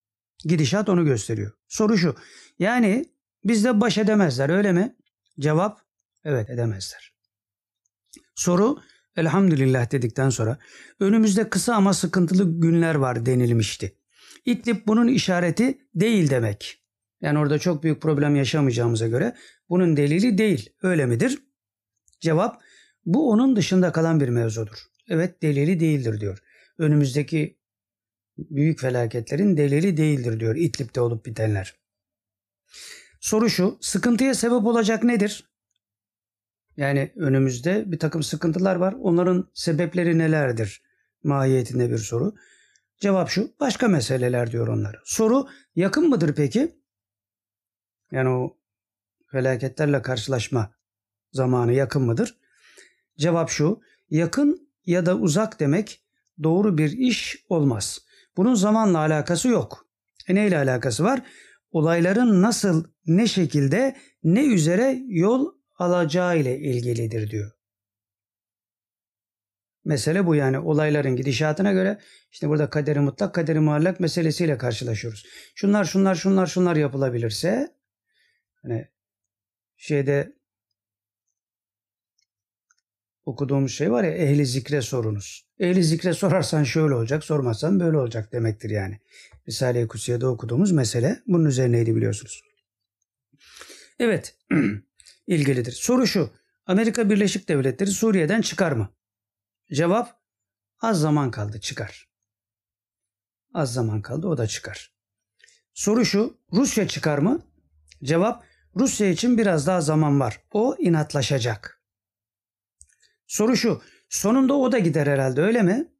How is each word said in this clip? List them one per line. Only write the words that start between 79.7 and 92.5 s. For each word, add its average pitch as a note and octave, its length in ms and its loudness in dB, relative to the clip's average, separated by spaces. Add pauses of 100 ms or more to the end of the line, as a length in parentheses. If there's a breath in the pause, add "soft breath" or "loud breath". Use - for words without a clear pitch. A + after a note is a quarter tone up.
şeyde C#3+ 600 -2 (3000)
okuduğumuz C3+ 480 -2
şey E3+ 180 -2
var A#3+ 120 2
ya, D#3+ 80 0
ehli D3 340 2
zikre C3 360 -4
sorunuz. A2 640 -6 (120)
Ehli F#3 240 2
zikre E3 300 0
sorarsan D#3+ 500 0
şöyle D3 300 0
olacak, B2 300 -2
sormazsan D3 560 -2
böyle D#3+ 180 2
olacak A2+ 340 -4
demektir A2+ 380 -4
yani. G2+ 300 -6 (480 soft breath)
Risale-i B2 400 -2
Kutsiye'de A#2+ 400 -4
okuduğumuz B2+ 440 -2
mesele B2+ 560 0
bunun E3+ 180 2
üzerineydi A#2+ 500 2
biliyorsunuz. A2 480 -4 (1600 loud breath)